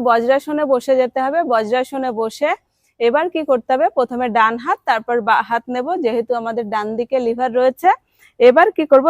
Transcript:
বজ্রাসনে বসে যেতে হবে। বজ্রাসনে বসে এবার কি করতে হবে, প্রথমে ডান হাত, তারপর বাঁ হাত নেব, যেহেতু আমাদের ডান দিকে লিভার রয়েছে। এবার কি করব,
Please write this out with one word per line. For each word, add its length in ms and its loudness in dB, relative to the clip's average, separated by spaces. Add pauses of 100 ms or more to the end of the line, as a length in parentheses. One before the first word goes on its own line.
বজ্রাসনে 680 0
বসে 300 0
যেতে 240 0
হবে। 240 -2
বজ্রাসনে 680 -2
বসে 380 -4 (500)
এবার 300 2
কি 140 -6
করতে 280 -2
হবে, 220 2
প্রথমে 340 -2
ডান 300 0
হাত, 260 -4
তারপর 360 -2
বাঁ 220 0
হাত 260 -4
নেব, 180 -4 (160)
যেহেতু 320 -2
আমাদের 360 -6
ডান 160 -4 (100)
দিকে 220 -4
লিভার 340 -2
রয়েছে। 360 0 (520)
এবার 320 6
কি 140 -2
করব, 240 4